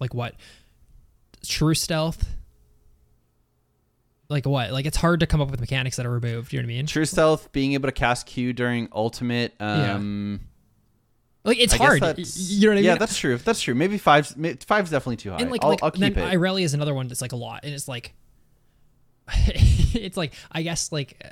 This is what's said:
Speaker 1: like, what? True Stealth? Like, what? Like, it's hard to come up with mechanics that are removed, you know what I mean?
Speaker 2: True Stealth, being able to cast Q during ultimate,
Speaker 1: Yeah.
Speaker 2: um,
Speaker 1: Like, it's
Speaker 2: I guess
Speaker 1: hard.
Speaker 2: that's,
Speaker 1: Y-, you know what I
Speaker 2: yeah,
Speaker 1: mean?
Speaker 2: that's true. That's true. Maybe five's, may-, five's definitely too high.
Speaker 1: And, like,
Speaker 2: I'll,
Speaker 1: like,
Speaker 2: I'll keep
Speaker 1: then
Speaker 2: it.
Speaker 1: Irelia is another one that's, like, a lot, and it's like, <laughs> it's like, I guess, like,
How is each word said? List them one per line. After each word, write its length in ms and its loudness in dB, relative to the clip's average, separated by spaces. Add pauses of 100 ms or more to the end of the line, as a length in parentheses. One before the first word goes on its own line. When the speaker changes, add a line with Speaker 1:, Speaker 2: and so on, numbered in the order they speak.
Speaker 1:
like, 120 -6
what? 220 -6 (1080)
True 280 0
Stealth? 520 -2 (2000)
Like, 180 -2
what? 260 0
Like, 140 -4
it's 120 -2
hard 240 4
to 60 2
come 120 2
up 120 0
with 100 -4
mechanics 340 -2
that 100 -4
are 60 -4
removed, 400 -4
you 80 -4
know 80 -4
what 60 -6
I 20 -6
mean? 100 -4
Speaker 2:
True 200 0
Stealth, 480 2
being 200 0
able 140 0
to 60 0
cast 340 0
Q 240 -2
during 400 -2
ultimate, 680 -2
Speaker 1:
Yeah. 360 0
Speaker 2:
um, 460 -6 (1040)
Speaker 1:
Like, 140 2
it's 140 4
Speaker 2:
I 40 6
guess 100 6
Speaker 1:
hard. 140 6
Speaker 2:
that's, 160 0 (200)
Speaker 1:
Y-, 60 -6 (140)
you 100 8
know 60 6
what 60 2
I 20 4
Speaker 2:
yeah, 120 6
Speaker 1:
mean? 60 2
Speaker 2:
that's 180 -2
true. 200 0
That's 240 -2
true. 120 -2
Maybe 240 0
five's, 380 4
may-, 200 -6
five's 360 -2
definitely 260 -2
too 140 -12
high. 80 -8
Speaker 1:
And, 100 -2
like, 140 -4
Speaker 2:
I'll, 60 4
Speaker 1:
like, 140 0
Speaker 2:
I'll 80 0
keep 240 0
Speaker 1:
then 20 0
Speaker 2:
it. 200 0
Speaker 1:
Irelia 260 0
is 100 0
another 200 -2
one 140 -6
that's, 140 -10
like, 100 -8
a 60 -6
lot, 260 -10
and 100 -10
it's 140 -12
like, 260 -12 (1160)
<laughs> 40 -4 (140)
it's 680 4
like, 180 -4 (180)
I 100 -4
guess, 300 -6
like, 300 -6 (100)